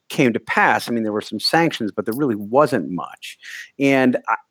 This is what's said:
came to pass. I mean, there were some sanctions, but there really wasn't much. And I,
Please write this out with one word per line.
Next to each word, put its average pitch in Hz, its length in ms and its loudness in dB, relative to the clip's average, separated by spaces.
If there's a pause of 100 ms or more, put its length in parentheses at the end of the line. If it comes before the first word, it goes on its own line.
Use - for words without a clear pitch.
came 123 240 2
to 113 80 -4
pass. 143 480 2
I 120 40 -4
mean, 117 100 0
there 107 100 -2
were 104 80 -2
some 107 180 -8
sanctions, 151 540 0
but 101 140 -6
there 110 100 -4
really 135 180 0
wasn't 107 540 2
much. - 480 -10 (420)
And 135 380 4 (100)
I, - 100 -2 (140)